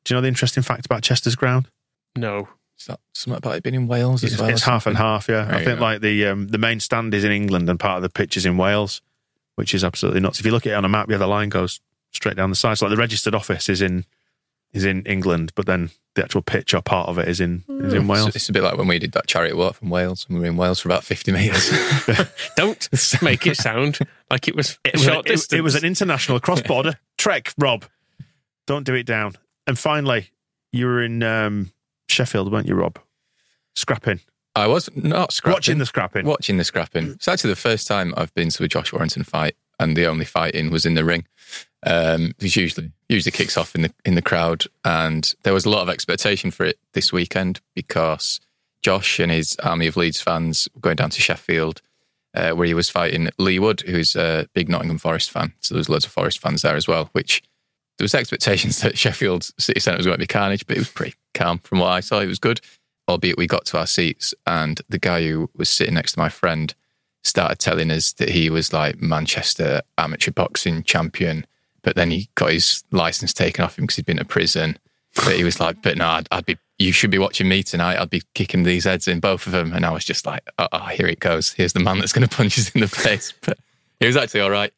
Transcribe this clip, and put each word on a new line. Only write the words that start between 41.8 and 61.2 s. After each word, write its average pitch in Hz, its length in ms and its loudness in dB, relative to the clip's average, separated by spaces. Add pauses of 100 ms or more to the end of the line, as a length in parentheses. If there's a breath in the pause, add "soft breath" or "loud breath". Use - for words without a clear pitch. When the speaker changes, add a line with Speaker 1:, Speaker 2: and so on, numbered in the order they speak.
Speaker 3:
Um, 82 540 2
which 95 180 0
usually, 82 360 -2 (160)
usually 98 240 0
kicks - 240 -2
off 82 180 -2
in 82 80 0
the, - 100 0 (120)
in 92 100 2
the 85 80 2
crowd, 85 420 0 (200)
and 80 480 0 (100)
there 98 120 2
was 95 100 2
a 104 60 2
lot 104 120 2
of 90 60 -4
expectation 90 640 -2
for - 120 -2
it - 140 0 (140)
this - 200 0
weekend 92 480 -2 (140)
because - 640 -2 (440)
Josh 95 360 0
and 85 140 2
his 80 320 0
army 85 240 2
of 78 80 -4
Leeds 85 240 0
fans 82 540 0
were - 60 -20
going 80 160 2
down 76 140 -2
to - 100 -4
Sheffield, 80 600 -2 (520)
uh, 87 180 0
where 85 160 2
he 85 60 2
was 85 140 2
fighting 85 500 0
Lee 92 200 2
Wood, 104 220 2
who's 87 340 0
a 82 400 0
big 85 140 0
Nottingham 82 300 -2
Forest 82 340 -2
fan. 82 280 -4
So - 140 -4
there 82 60 0
was 78 80 -2
loads 78 160 2
of - 80 -10
Forest 82 260 -2
fans 76 240 -2
there 78 140 2
as 73 100 -2
well, 82 260 0
which - 300 0 (560)
there - 60 -2
was 107 100 0
expectations - 640 0
<laughs> - 20 -4
that 113 140 0
Sheffield 95 640 0
City - 220 0
Centre 87 180 0
was 90 80 0
going 90 80 4
to - 80 -2
be 95 60 -4
carnage, 101 400 0
but - 80 -2
it - 40 -2
was - 100 -2
pretty - 240 -8 (200)